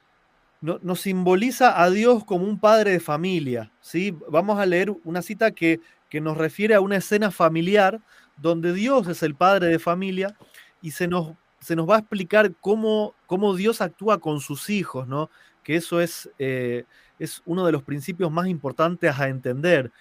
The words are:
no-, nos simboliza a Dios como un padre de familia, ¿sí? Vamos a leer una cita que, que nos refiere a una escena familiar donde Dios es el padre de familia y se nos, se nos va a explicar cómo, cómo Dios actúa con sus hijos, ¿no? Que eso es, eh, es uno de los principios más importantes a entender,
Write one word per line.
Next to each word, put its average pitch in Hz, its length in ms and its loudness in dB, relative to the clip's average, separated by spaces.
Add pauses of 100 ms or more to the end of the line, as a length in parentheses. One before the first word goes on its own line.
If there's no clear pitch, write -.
(600)
no-, 156 200 -6
nos 175 200 -6
simboliza 190 800 2
a 180 80 6
Dios 214 360 4
como 185 200 -2
un 208 140 -4
padre 214 320 6
de 175 80 2
familia, 151 720 -4 (100)
¿sí? 185 340 -6 (120)
Vamos 202 320 0
a 202 60 0
leer 185 260 0 (120)
una 170 180 -6
cita 214 300 0
que, 165 280 0 (300)
que 151 120 -8
nos 156 160 -4
refiere 196 380 0
a 196 60 4
una 196 160 0
escena 208 340 0
familiar 185 720 2 (420)
donde 170 300 0
Dios 220 340 0
es 170 160 -4
el 156 120 -2
padre 185 320 4
de 165 120 2
familia 185 560 -4 (460)
y 160 100 -12
se 180 160 -4
nos, 175 260 -4 (280)
se 165 160 -4
nos 165 120 -2
va 214 60 6
a 220 40 4
explicar 208 600 2
cómo, 214 560 0 (100)
cómo 202 300 0
Dios 214 240 -2
actúa 196 400 0
con 151 220 -4
sus - 280 -10
hijos, 156 380 -4
¿no? 143 220 -4 (340)
Que 151 140 -2
eso 170 240 -2
es, - 280 -6 (100)
eh, 127 440 -4 (340)
es - 280 -10
uno 180 200 -2
de 170 60 4
los 147 120 -2
principios 165 480 -6
más 175 160 -2
importantes 160 680 -2
a 139 120 -2
entender, 131 720 0